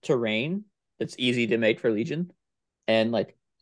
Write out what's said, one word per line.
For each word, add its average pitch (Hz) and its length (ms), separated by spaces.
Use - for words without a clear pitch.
terrain 127 640
that's - 180
easy 123 300
to 113 100
make 113 220
for 117 120
Legion. 151 400
And, 113 240
like, 104 260